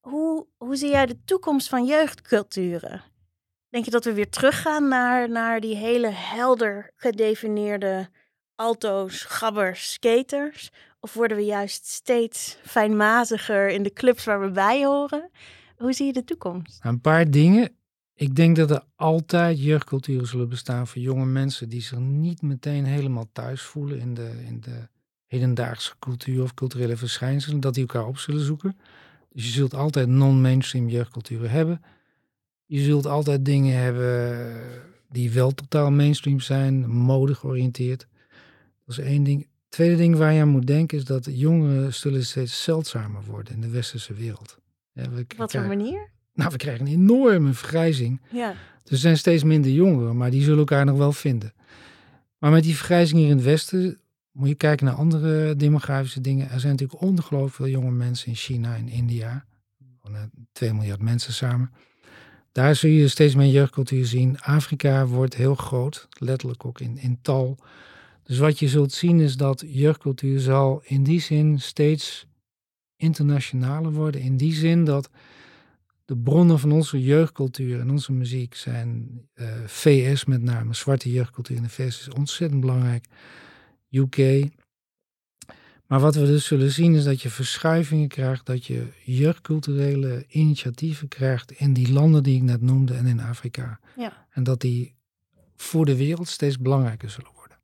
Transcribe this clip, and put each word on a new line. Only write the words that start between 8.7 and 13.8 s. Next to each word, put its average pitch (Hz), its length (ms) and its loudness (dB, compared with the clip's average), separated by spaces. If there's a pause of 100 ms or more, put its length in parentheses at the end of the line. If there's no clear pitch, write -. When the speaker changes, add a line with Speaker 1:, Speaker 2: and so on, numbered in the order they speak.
Speaker 1:
gabbers, 208 720 -4
skaters? 277 760 -2 (300)
Of - 140 -16
worden 226 220 0
we 208 80 -2
juist 202 420 -6
steeds - 760 -4
fijnmaziger 214 1040 0
in 196 140 -2